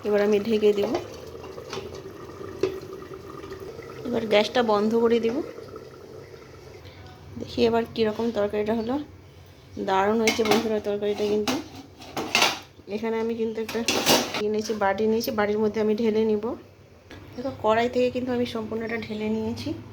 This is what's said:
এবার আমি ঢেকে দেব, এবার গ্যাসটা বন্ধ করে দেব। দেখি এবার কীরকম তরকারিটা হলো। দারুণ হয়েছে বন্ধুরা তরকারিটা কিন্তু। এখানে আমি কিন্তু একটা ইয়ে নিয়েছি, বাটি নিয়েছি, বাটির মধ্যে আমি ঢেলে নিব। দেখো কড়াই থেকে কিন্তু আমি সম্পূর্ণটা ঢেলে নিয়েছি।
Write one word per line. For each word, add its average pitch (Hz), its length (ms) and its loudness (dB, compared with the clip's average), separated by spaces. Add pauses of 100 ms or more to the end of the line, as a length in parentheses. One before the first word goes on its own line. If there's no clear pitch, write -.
এবার 208 180 4
আমি 208 180 6
ঢেকে 214 340 6
দেব, 202 180 2 (3250)
এবার 240 200 0
গ্যাসটা 214 380 4
বন্ধ 214 360 4
করে 233 200 6
দেব। 226 160 0 (2000)
দেখি - 300 -6
এবার 233 260 4
কীরকম 220 400 0
তরকারিটা 208 420 0
হলো। 233 220 0 (920)
দারুণ 196 340 4
হয়েছে 220 240 2
বন্ধুরা 220 360 4
তরকারিটা 208 480 -2
কিন্তু। 214 280 2 (1300)
এখানে 226 360 -4
আমি 233 120 -2
কিন্তু 220 260 -2
একটা 220 180 -4 (580)
ইয়ে 208 120 0
নিয়েছি, 214 240 -2
বাটি 202 340 2
নিয়েছি, 226 240 2
বাটির 208 280 2
মধ্যে 214 220 2
আমি 214 140 4
ঢেলে 220 300 2
নিব। 214 200 2 (880)
দেখো 262 180 -6 (100)
কড়াই 226 280 4
থেকে 247 200 4
কিন্তু 247 220 -2
আমি 247 140 2
সম্পূর্ণটা 226 520 -4
ঢেলে 214 320 -4
নিয়েছি। 220 400 -2 (220)